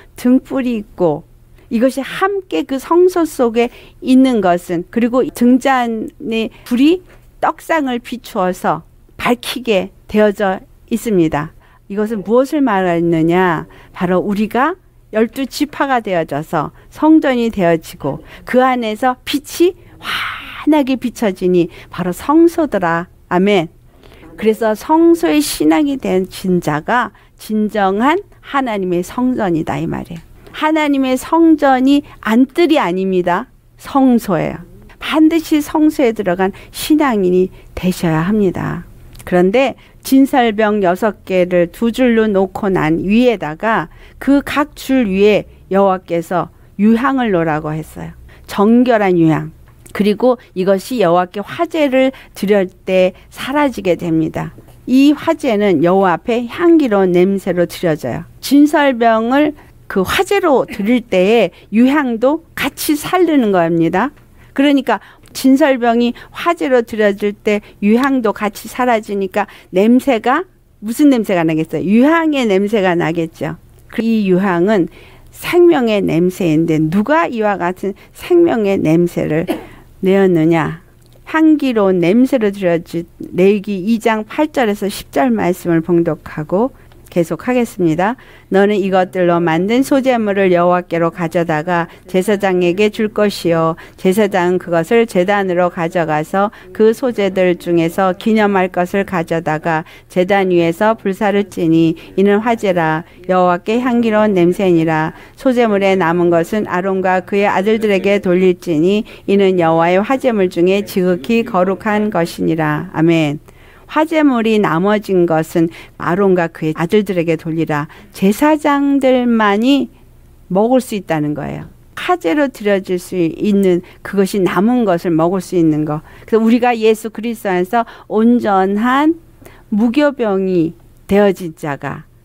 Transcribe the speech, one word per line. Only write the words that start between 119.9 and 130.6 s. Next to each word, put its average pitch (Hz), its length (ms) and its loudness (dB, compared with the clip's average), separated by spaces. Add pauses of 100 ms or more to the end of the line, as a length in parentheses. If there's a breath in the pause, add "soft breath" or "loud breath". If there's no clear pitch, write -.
먹을 226 340 2
수 226 140 -8
있다는 156 380 -4
거예요. 147 320 -8 (300)
화제로 330 520 -2
드려질 196 520 -2
수 - 160 -10
있는 185 640 0 (200 loud breath)
그것이 196 380 -2
남은 208 460 0
것을 175 260 -2
먹을 170 280 0
수 180 160 -8
있는 156 300 2
거. 151 160 -6 (240 loud breath)
그래서 226 180 0
우리가 233 360 2
예수 220 300 0
그리스도 214 400 -8
안에서 185 360 -2 (220 loud breath)
온전한 226 1120 2 (500 loud breath)
무교병이 208 1040 0 (340)